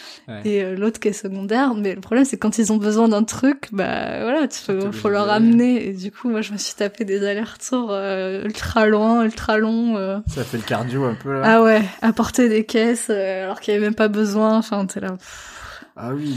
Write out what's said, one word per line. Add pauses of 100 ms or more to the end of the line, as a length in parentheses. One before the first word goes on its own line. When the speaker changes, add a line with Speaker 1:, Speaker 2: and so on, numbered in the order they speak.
(260)
Speaker 1:
Ouais.
Speaker 2:
et,
euh,
l'autre
qui
est
secondaire.
Mais
le
problème,
c'est
que
quand
ils
ont
besoin
d'un
truc,
bah,
voilà,
tu
Speaker 1:
Faut
Speaker 2:
faut,
faut
leur
Speaker 1:
t'obliger.
Speaker 2:
amener.
Et
du
coup,
moi,
je
me
suis
tapé
des
allers-retours,
euh,
ultra
loin,
ultra
longs,
euh.
Speaker 1:
Ça
fait
le
cardio
un
peu,
là.
Speaker 2:
Ah
ouais, (200)
apporter
des
caisses,
euh,
alors
qu'il
y
avait
même
pas
besoin.
Enfin,
t'es
là,
pff. (460)
Speaker 1:
Ah
oui,